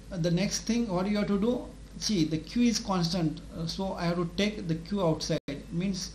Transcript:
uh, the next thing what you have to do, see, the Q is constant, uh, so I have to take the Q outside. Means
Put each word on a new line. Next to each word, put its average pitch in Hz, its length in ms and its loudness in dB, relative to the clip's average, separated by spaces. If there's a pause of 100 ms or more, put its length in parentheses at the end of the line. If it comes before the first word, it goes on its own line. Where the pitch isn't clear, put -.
(120)
uh, 196 40 -6
the 170 140 2
next 175 300 2
thing 233 280 0
what 185 200 0
you 208 100 2
have 208 100 2
to 202 100 4
do, 240 280 2 (320)
see, 190 260 2
the 156 140 0
Q 240 240 0
is 226 160 4
constant, 170 640 0 (160)
uh, 165 100 -4
so 190 280 -4
I 175 100 -4
have 175 120 2
to 175 200 0
take 208 320 0
the 165 60 2
Q 196 280 -2
outside. 160 360 2 (340)
Means 185 420 -2